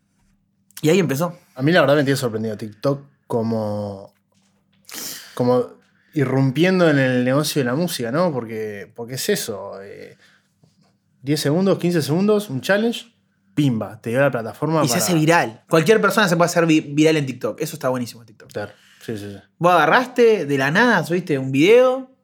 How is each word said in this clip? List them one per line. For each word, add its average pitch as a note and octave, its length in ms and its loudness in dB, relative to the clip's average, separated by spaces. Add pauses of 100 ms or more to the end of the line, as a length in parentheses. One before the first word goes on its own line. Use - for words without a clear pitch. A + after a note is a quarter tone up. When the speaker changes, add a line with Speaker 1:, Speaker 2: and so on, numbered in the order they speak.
(800)
Speaker 1:
y D3+ 80 2
ahí F3+ 100 4
empezó. E3 380 -2 (180)
Speaker 2:
A C3 60 -10
mí D3 100 2
la F3 100 6
verdad C#3 140 4
me D3+ 80 2
tiene C3+ 140 0
sorprendido A2 400 -6
TikTok C#3 440 -6 (260)
como, G#2 840 -4 (1200)
como B2 340 0 (460)
irrumpiendo D3 760 2
en D3 100 2
el B2+ 260 0
negocio D3 360 0
de B2+ 40 0
la A#2+ 100 -2
música, D3 360 -4
¿no? E3+ 200 0
Porque, A2 640 -8
porque A#2 200 -12
es - 140 -8
eso, G2 520 -6
eh, G2 360 -20 (1040)
diez D3 180 -2
segundos, E3+ 400 2
quince F3 220 0
segundos, G3+ 480 0
un C3 120 -6
challenge, A3 520 -2 (420)
pimba, A2 460 -2
te A#2 100 -8
dio B2 100 0
la C#3 100 2
plataforma B2+ 520 -4
Speaker 1:
Y D#3 40 0
se B2 60 0
Speaker 2:
para F3 120 0
Speaker 1:
hace F3+ 80 0
viral. D#3 560 0
Cualquier E3 320 4
persona G3+ 260 2
se F3 100 2
puede E3+ 120 4
hacer E3+ 160 0
vi-, D#3 160 4
viral D3+ 360 2
en C#3+ 80 -2
TikTok. A2+ 360 -8
Eso D#3+ 140 -8
está C#3+ 140 -4
buenísimo B2 320 -6
en A2+ 60 -20
TikTok. - 240 -20
Speaker 2:
Claro, G#2 200 -10 (300)
sí, A2+ 160 -10
sí, G2+ 160 -12
sí. G2 60 -18 (180)
Speaker 1:
Vos E3+ 160 4
agarraste G#3+ 720 4
de C#3 120 -2
la C3+ 140 0
nada, G#3 320 2
subiste E3 340 -2
un C3 140 -6
video B3 720 4